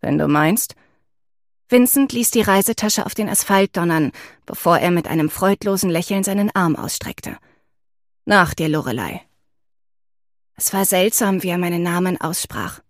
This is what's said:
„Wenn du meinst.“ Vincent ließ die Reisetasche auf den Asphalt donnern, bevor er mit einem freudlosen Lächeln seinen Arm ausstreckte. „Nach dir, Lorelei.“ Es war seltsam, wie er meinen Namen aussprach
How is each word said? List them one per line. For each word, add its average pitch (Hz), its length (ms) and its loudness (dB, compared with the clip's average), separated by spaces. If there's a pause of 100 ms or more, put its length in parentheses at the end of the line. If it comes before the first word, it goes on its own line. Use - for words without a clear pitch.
„Wenn 151 160 0
du 151 100 0
meinst.“ 156 460 0 (960)
Vincent 247 420 4
ließ 233 200 -2
die 226 100 2
Reisetasche 202 640 0
auf - 80 -10
den 208 160 -4
Asphalt 196 480 0
donnern, 160 340 0 (320)
bevor - 340 2
er 175 120 2
mit 175 180 0
einem 156 220 0
freudlosen 196 580 0
Lächeln 175 340 -2
seinen 196 320 0
Arm 175 220 2
ausstreckte. - 640 -10 (880)
„Nach 185 260 4
dir, 160 160 -2
Lorelei.“ 127 540 -4 (1300)
Es - 180 -4
war 196 100 2
seltsam, 190 580 2
wie 185 60 -4
er 175 80 -2
meinen 175 260 -2
Namen 175 380 0
aussprach - 680 -8